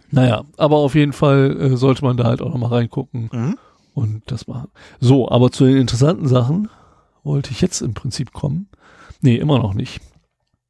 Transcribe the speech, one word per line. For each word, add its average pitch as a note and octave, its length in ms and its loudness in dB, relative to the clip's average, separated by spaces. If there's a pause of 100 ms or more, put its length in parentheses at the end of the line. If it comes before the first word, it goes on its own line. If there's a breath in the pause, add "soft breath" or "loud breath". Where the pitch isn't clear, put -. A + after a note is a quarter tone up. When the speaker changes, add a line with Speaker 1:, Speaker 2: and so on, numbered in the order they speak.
(120)
Speaker 1:
Naja, B2+ 320 2 (140)
aber D3+ 200 2
auf C#3+ 160 0
jeden D3 200 2
Fall, C#3 460 2
äh, C3 180 0
sollte C3 280 0
man B2+ 100 0
da A#2+ 100 0
halt B2 180 -2
auch C3 60 -6
nochmal A#2 240 -4
reingucken A#2+ 580 -4
Speaker 2:
Mhm. B2+ 260 -4 (360 soft breath)
Speaker 1:
und A2 340 -6
das - 200 -10
machen. B2 220 -12 (300 loud breath)
So, B2+ 300 2
aber B2 220 4
zu - 140 2
den C3+ 120 6
interessanten C#3 500 0
Sachen C3 420 0 (540 soft breath)
wollte C#3+ 280 -4
ich A#2 100 -6
jetzt - 200 -2
im A2 120 -4
Prinzip - 380 -10
kommen. D3+ 380 -6 (520 soft breath)
Nee, B2 140 4
immer C#3+ 240 0
noch G#2+ 140 -2
nicht. - 260 -8 (720)